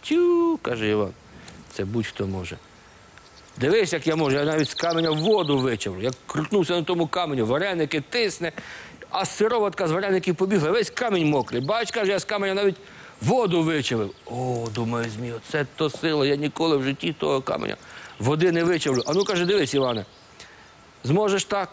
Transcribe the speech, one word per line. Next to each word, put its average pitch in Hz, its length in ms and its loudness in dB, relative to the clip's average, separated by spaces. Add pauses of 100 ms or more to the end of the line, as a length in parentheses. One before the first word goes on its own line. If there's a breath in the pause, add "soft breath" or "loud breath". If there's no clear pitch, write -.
«Тю», — 339 520 2
каже 110 280 -2
Іван, 104 220 2 (600 loud breath)
«це 101 140 -6
будь-хто 107 420 -4
може». 90 300 -8 (1000)
«Дивись, 175 360 2
як 156 140 -2
я 160 80 2
можу, 143 220 2
я 143 80 2
навіть 156 240 2
з - 40 -6
каменя 165 360 0
воду 156 480 2
вичавлю». 107 440 -2
Як 127 120 -2 (140)
крутнувся 175 460 0
на 175 100 0
тому 170 240 0
каменю, 147 380 0
вареники 156 560 0
тисне, 180 500 -2 (580 loud breath)
а 190 160 -2
сироватка 208 640 0
з 156 40 0
вареників 185 440 0
побігла, 185 360 2
весь 220 180 2
камінь 190 400 2
мокрий. 135 320 0
«Бач», — 214 300 -2
каже, 202 200 0
«я 190 80 2
з - 60 -6
каменя 196 280 -2
навіть 196 240 2 (440 loud breath)
воду 175 420 4
вичавив». 123 480 0 (140)
«О», — 123 500 -4
думає 117 340 -2
Змій, 117 220 -8
«оце 139 340 -4 (100)
то 156 140 0
сила, 151 360 0
я 143 100 2
ніколи 151 420 0
в 135 60 0
житті 139 360 -4
того 143 220 0
каменя - 360 -6 (420 loud breath)
води 156 320 2
не 170 120 2
вичавлю». 151 440 0
«А 151 60 -2
ну», — 196 120 2
каже, 175 200 0
«дивись, 180 280 2
Іване, 123 320 0 (1000 loud breath)
зможеш 190 420 2
так?» 196 280 -2